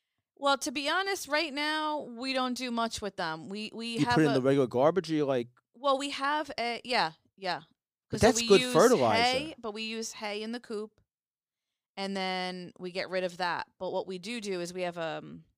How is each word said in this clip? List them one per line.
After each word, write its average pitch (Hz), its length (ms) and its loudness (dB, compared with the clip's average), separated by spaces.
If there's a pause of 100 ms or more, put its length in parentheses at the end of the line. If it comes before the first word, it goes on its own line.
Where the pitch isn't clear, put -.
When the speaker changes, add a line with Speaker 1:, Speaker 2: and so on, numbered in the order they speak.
(360)
Speaker 1:
Well, 277 220 2
to 285 140 -6
be 277 160 -4
honest, 381 400 -2
right 302 260 0
now, 302 460 -2
we 247 320 -6
don't 254 240 0
do 254 140 -6
much 233 300 -2
with 202 160 -6
them. 160 320 -6
We, 214 260 -8
we 226 240 -6
Speaker 2:
You - 80 2
Speaker 1:
have - 80 2
Speaker 2:
put 160 80 6
it 156 40 6
in 143 60 4
Speaker 1:
a - 20 2
Speaker 2:
the 131 80 2
regular 135 240 4
garbage, 160 440 2
or 160 40 0
you, 151 100 2
like 127 240 0 (260)
Speaker 1:
Well, 269 240 2
we 285 120 -4
have 285 480 -4
a, 233 260 -4
yeah, 214 280 0 (240)
yeah. 180 240 -4 (500)
Speaker 2:
But 226 60 -6
Speaker 1:
'Cause 214 60 0
Speaker 2:
that's 226 200 6
Speaker 1:
we 233 60 -4
Speaker 2:
good 196 120 10
Speaker 1:
use 254 120 0
Speaker 2:
fertilizer. 156 500 6
Speaker 1:
hay, 277 360 0
but 226 140 -8
we 220 120 -8
use 220 280 -6
hay 208 300 -8
in 226 100 -8
the 240 80 -8
coop, 214 400 -10 (960)
and 196 200 -4
then 185 640 -4
we 180 120 -8
get 180 200 -4
rid 185 140 0
of 175 140 -4
that. 170 300 -2 (100)
But 185 140 -6
what 185 140 -2
we 185 120 -8
do 226 220 -8
do 196 200 -6
is 175 140 -6
we 185 80 -6
have, 175 160 -4
um, 156 460 -8 (140)